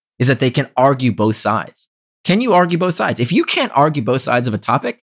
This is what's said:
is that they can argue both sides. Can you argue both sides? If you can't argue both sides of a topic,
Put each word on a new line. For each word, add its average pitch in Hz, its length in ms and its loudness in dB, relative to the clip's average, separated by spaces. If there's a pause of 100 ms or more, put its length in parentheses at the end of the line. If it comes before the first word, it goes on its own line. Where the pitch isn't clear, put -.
(200)
is 127 80 2
that 131 100 2
they 131 120 0
can 135 260 -2
argue 127 340 2
both 107 240 0
sides. - 540 -4 (340)
Can 196 180 2
you 247 120 0
argue 175 260 2
both 180 160 0
sides? - 240 -2
If 123 140 -2
you 247 100 2
can't - 320 -4
argue 143 300 2
both 127 180 0
sides 123 240 0
of 110 80 -2
a 101 40 -2
topic, 180 500 -4